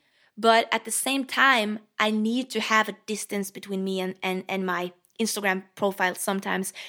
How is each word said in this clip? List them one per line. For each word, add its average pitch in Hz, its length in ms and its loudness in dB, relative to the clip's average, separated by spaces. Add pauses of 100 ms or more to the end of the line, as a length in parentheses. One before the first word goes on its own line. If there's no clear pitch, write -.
(380)
But 226 320 6
at 226 140 0
the 226 60 -8
same 269 340 -2
time, 240 540 2 (200)
I 214 120 2
need 226 400 0
to - 100 -4
have 220 300 2
a 202 60 -8 (100)
distance 202 440 -6
between 196 320 -6
me 190 180 -2
and, 185 220 -6
and, 185 280 -2
and 190 160 -2
my 180 260 -2 (260)
Instagram 202 440 0 (140)
profile 190 380 0
sometimes. 196 600 -2 (140)